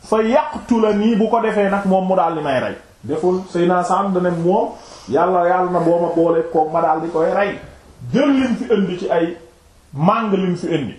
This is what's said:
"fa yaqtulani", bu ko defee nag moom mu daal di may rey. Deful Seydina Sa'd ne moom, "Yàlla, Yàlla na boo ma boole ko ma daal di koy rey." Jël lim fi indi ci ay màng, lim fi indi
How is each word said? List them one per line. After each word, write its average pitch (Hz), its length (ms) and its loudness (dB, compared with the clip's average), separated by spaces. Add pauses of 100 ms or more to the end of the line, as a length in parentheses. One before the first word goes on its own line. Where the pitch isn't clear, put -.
"fa 220 200 0
yaqtulani", 220 920 0
bu 214 140 2
ko 233 100 2
defee 208 300 0
nag 196 160 -2
moom 185 220 2
mu 185 80 2
daal 165 180 0
di 156 80 -6
may 135 180 0
rey. 107 160 -6 (260)
Deful 170 480 -2
Seydina 175 340 0
Sa'd 185 380 0
ne 175 80 0
moom, 170 400 0 (380)
"Yàlla, 175 400 2
Yàlla 185 220 0
na 175 100 0
boo 170 200 2
ma 170 140 0
boole 165 280 2 (100)
ko 156 200 2
ma 165 80 2
daal 160 220 0
di 165 80 -6
koy 160 220 0
rey." 196 260 -2 (540)
Jël 285 200 2
lim 254 240 0
fi - 180 -2
indi 180 240 -2
ci - 120 -6
ay 170 260 0 (560)
màng, 202 400 0
lim 180 240 0
fi 175 180 -8
indi 135 240 -4